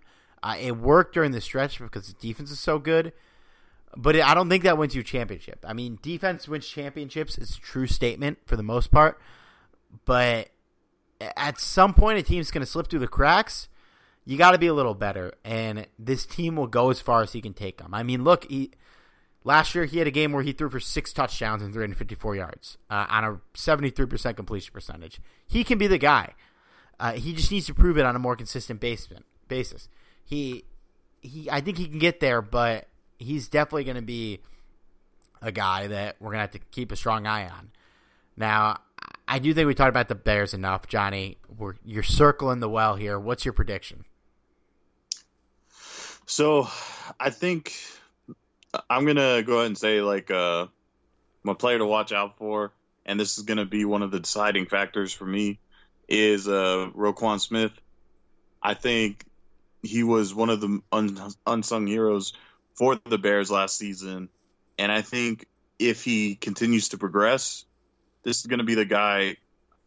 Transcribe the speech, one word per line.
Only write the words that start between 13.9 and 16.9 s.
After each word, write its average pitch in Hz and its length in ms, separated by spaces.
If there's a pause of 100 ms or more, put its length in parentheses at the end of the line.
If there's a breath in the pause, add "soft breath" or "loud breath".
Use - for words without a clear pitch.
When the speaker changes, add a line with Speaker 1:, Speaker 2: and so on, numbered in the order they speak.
Speaker 1:
You 131 140
gotta 180 220
be 170 80
a 165 80
little 127 180
better, 98 400 (100)
and 110 440 (100)
this 123 300
team 165 280
will 143 120
go 123 240